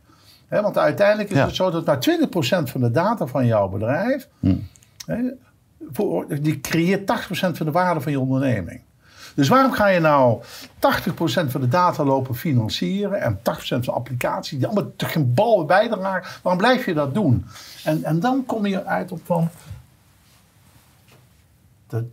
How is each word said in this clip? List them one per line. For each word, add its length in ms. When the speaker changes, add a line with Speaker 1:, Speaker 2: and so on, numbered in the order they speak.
Speaker 1:
Hè, 140
want 160
uiteindelijk 520
is 80
Speaker 2:
Ja. 80
Speaker 1:
het 100
zo 160
dat 140
maar 140
twintig 300
procent 400
van 120
de 100
data 360
van 180
jouw 220
bedrijf, 600
Speaker 2:
Hm. 160
Speaker 1:
hè, 120
voor, 340
die 200
creëert 460
tachtig 180
procent 320
van 80
de 60
waarde 300
van 100
je 80
onderneming. 600
Dus 120
waarom 240
ga 160
je 120
nou 420
tachtig 340
procent 380
van 100
de 60
data 360
lopen 320
financieren 840
en 200
tachtig 260
procent 180
van 80
de 60
applicatie, 580
die 100
allemaal 280
toch 160
geen 220
bal 320
bijdragen? 640
Waarom 200
blijf 240
je 80
dat 200
doen? 320
En, 200
en 160
dan 260
kom 200
je 200
uit 260
op 140
van, 240
dat 260